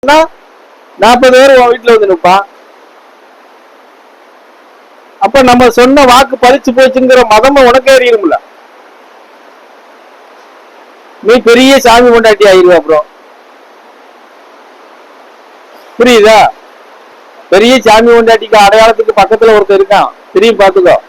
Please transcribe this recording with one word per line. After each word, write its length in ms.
நாற்பது 1300
பேர் 220
உன் 140
வீட்டுல 220
வந்து 160
நிப்பான். 320
அப்ப 240
நம்ம 280
சொன்ன 340
வாக்கு 320
பலிச்சு 360
போச்சுங்கிற 420
மதமா 360
உனக்கே 260
ஏறிடும்ல. 420
நீ 80
பெரிய 240
சாமி 280
பொண்டாட்டி 360
ஆயிருவ 300
அப்புறம். 280
புரியுதா? 400
பெரிய 200
சாமி 260
பொண்டாட்டிக்கு 520
அடையாளத்துக்கு 560
பக்கத்துல 360
ஒருத்தர் 220
இருக்கான், 340
திரும்பி 260
பாத்துக்கோ 340